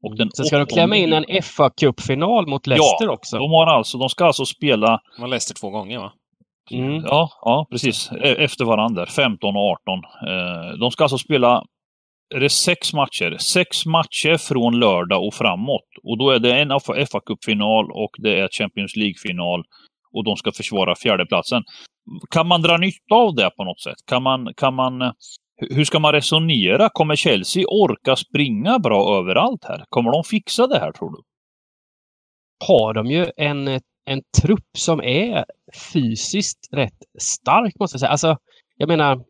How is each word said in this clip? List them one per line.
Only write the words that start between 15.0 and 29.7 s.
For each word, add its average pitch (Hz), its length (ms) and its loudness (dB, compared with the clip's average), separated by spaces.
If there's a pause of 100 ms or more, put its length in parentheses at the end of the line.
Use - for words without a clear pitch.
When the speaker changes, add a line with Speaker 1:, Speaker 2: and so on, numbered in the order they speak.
Speaker 1:
och 104 80 -6
framåt. 110 540 -2 (140)
Och 113 160 -6
då 135 120 2
är 131 80 4
det 123 220 2
en 147 100 0 (260)
F 135 180 -4
A - 120 -2
Cup-final 107 640 0
och 104 280 -6
det 101 220 0
är 95 120 -2
Champions 101 440 -6
League-final. 87 680 -4 (480)
Och - 120 -6
de - 120 -2
ska - 160 -6
försvara 92 420 -2
fjärdeplatsen. 104 680 0 (680)
Kan 165 180 0
man 175 140 2
dra 165 140 4
nytta 185 380 -2
av 220 200 6
det 98 220 2
på 98 80 -8
något 90 160 -8
sätt? - 160 -12 (100)
Kan 127 160 0
man, 131 340 -2
kan 131 180 0
man, 127 280 -2
hu-, - 720 -10
hur 147 100 2
ska 156 140 0
man 151 140 2
resonera? 151 800 2
Kommer 151 240 0
Chelsea 139 520 0
orka 190 480 2
springa 143 600 -2
bra 101 400 2
överallt 95 460 0
här? 87 240 -12